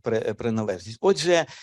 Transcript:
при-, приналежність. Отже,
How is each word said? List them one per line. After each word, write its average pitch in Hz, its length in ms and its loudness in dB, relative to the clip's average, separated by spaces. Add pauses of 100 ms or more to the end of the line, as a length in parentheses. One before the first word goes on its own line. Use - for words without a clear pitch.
при-, 110 320 0
приналежність. 110 680 -4
Отже, 170 460 2 (160)